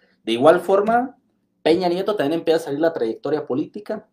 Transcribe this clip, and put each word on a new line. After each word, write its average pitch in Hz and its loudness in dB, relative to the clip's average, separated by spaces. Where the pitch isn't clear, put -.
De 165 -4
igual 175 6
forma, 220 0
Peña 175 2
Nieto 185 -2
también 156 -2
empieza 160 0
a - -12
salir 139 -6
la 165 0
trayectoria 147 -4
política - -8